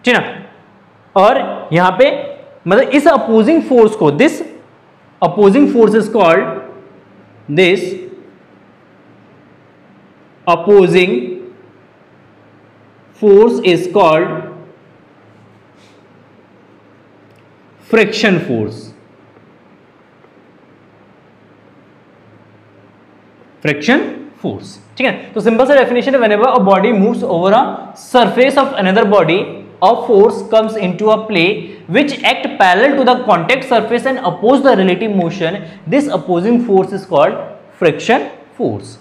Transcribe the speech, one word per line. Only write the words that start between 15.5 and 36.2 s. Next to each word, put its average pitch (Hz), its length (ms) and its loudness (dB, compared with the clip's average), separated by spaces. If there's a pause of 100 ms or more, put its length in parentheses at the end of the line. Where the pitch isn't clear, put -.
फ्रिक्शन 214 480 0
फोर्स, 110 440 -6 (4000)
फ्रिक्शन 151 360 -2 (440)
फोर्स। - 360 -12 (180)
ठीक 254 100 -4
है, 214 60 -2 (220)
तो 214 60 -6
सिंपल 226 260 0
सा 285 80 2
डेफिनेशन 247 400 0
है, 269 60 2
whenever 214 300 2
a 240 180 2
body 196 320 2
moves 233 220 0
over 180 300 0
a 247 120 2 (320)
surface 247 680 0
of - 220 -4
another 190 200 2 (120)
body, 180 240 2 (420)
a 190 80 4 (160)
force 226 440 2
comes 220 260 0
into 202 340 -2
a 214 160 2
play 175 200 0 (420)
which 277 240 0 (100)
act 254 240 -2 (120)
parallel 202 400 2
to 262 60 0
the 247 100 4 (100)
contact 196 440 0
surface 233 380 -2
and 262 120 -2 (120)
oppose 233 320 0
the 254 140 4
relative 190 400 0
motion, 170 400 -4 (300)
this 277 220 0
opposing 196 580 -2